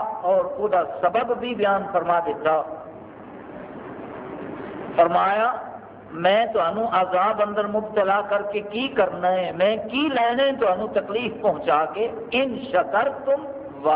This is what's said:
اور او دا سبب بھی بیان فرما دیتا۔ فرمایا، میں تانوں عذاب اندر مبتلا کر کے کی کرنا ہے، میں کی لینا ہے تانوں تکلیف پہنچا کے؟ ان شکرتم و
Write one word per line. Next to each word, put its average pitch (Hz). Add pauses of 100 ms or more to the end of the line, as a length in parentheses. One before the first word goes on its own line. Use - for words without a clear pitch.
(220)
اور 185 (120)
او 208
دا 185 (200)
سبب 226 (100)
بھی 247
بیان 196 (100)
فرما 170
دیتا۔ 151 (2250)
فرمایا، 220 (640)
میں 190
تانوں 202
عذاب 185
اندر 208
مبتلا 208 (100)
کر 202 (100)
کے 208
کی 220
کرنا 180
ہے، 185
میں 190 (160)
کی 269 (100)
لینا 240
ہے 277 (100)
تانوں 202
تکلیف 214
پہنچا 160
کے؟ 214 (240)
ان 247 (140)
شکرتم 269 (380)
و 151